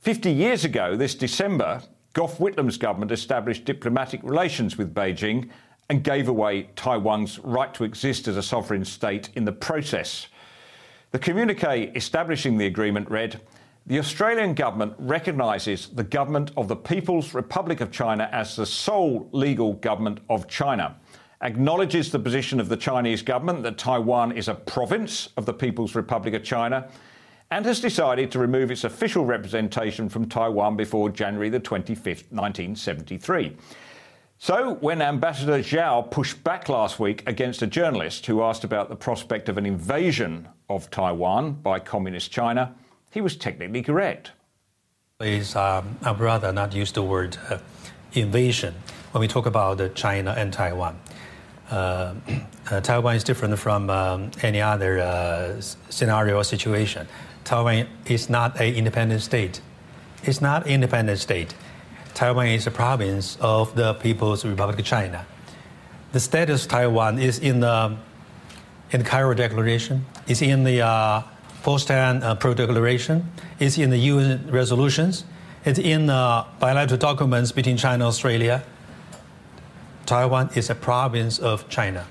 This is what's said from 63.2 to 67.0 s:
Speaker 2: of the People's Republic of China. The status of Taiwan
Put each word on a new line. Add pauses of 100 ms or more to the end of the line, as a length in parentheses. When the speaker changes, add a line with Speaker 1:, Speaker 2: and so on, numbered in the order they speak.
Speaker 2:
of
the
People's
Republic
of
China. (880)
The
status
of
Taiwan